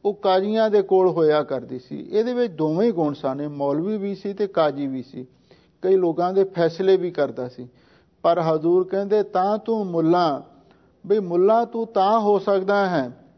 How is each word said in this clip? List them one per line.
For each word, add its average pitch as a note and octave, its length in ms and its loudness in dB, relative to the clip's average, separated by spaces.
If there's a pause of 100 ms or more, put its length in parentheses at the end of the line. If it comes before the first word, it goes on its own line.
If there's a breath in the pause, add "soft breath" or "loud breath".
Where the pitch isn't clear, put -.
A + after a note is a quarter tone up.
ਉਹ G#3 100 0
ਕਾਜ਼ੀਆਂ G#3 560 2
ਦੇ G#3 120 4
ਕੋਲ F#3+ 260 4
ਹੋਇਆ D#3 340 4
ਕਰਦੀ B2+ 360 -6
ਸੀ। - 340 -14
ਇਹਦੇ A3+ 220 0
ਵਿੱਚ A#3+ 180 -2
ਦੋਵੇਂ D#3+ 340 0
ਹੀ A#3 60 2
ਗੁਣ D#3 220 0
ਸਨ, C#3+ 340 -6
ਮੌਲਵੀ D3 480 -2
ਵੀ G3+ 180 -6
ਸੀ G3 180 -8
ਤੇ G3+ 140 -4
ਕਾਜ਼ੀ D3 400 -2
ਵੀ C3 160 -8
ਸੀ। B2+ 240 -16 (560 soft breath)
ਕਈ F#3 140 2
ਲੋਕਾਂ F3 360 0
ਦੇ F#3+ 120 2
ਫੈਸਲੇ F#3+ 520 2
ਵੀ F3+ 140 -4
ਕਰਦਾ C3 380 -4
ਸੀ। B2 200 -16 (540 soft breath)
ਪਰ E3+ 160 2
ਹਜ਼ੂਰ E3 500 2
ਕਹਿੰਦੇ, G3+ 340 0
"ਤਾਂ G3 360 -2
ਤੂੰ A3 280 -4
ਮੁੱਲਾ, E3 560 0 (640 soft breath)
ਬਈ G3+ 120 2
ਮੁੱਲਾ G3 460 2
ਤੂੰ A3+ 220 -6
ਤਾਂ G#3+ 340 2
ਹੋ G#3 180 2
ਸਕਦਾ G3 500 0
ਹੈ C#3+ 220 -2 (280)